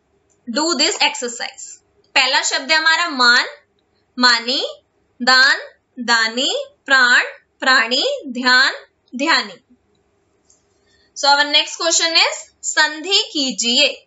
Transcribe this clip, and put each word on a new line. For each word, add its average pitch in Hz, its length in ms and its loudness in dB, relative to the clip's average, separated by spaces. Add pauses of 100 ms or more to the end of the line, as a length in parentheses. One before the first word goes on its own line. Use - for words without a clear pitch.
(480)
do 254 180 -4 (140)
this 320 180 -2 (120)
exercise। - 580 -10 (480)
पहला 277 340 0
शब्द 294 220 -4
है 320 60 4
हमारा 320 320 0
मान, 247 360 2 (760)
मानी, 247 460 0 (560)
दान, 262 380 4 (400)
दानी, 233 500 -2 (360)
प्राण, 262 380 4 (360)
प्राणी, 254 440 0 (360)
ध्यान, 262 340 2 (420)
ध्यानी। 254 440 -2 (1600)
So 277 120 0
our 285 220 4
next 311 260 0
question 330 380 0
is, 427 280 0 (180)
संधि 311 600 0 (120)
कीजिए। 254 540 0 (200)